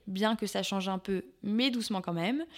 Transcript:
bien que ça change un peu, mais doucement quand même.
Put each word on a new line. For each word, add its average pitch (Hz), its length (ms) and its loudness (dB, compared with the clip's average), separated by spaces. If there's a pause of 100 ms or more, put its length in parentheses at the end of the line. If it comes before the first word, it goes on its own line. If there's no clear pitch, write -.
bien 202 280 4
que 220 100 -2
ça 196 180 -2
change 190 260 -2
un 190 100 -2
peu, 190 240 -2 (180)
mais 220 280 2
doucement 220 320 -2
quand 175 120 -4
même. 226 320 0 (120)